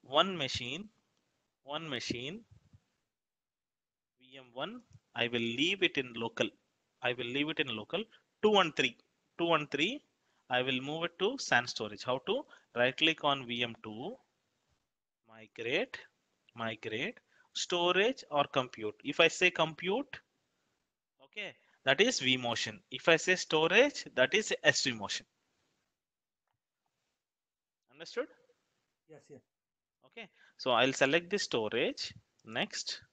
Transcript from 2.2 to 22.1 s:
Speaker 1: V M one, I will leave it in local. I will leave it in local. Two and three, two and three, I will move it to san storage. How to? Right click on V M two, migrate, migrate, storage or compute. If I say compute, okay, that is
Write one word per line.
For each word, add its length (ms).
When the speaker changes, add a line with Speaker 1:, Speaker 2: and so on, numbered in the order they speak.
Speaker 1:
V 160
M 160
one, 300
I 140
will 120
leave 420
it 140
in 180
local. 360
I 120
will 120
leave 220
it 120
in 140
local. 300
Two 140
and 200
three, 220
two 160
and 160
three, 320
I 120
will 180
move 240
it 140
to 200
san 280
storage. 380
How 220
to? 160
Right 200
click 280
on 220
V 180
M 180
two, 320
migrate, 680
migrate, 640
storage 800
or 140
compute. 500
If 160
I 80
say 220
compute, 680
okay, 300
that 160
is 200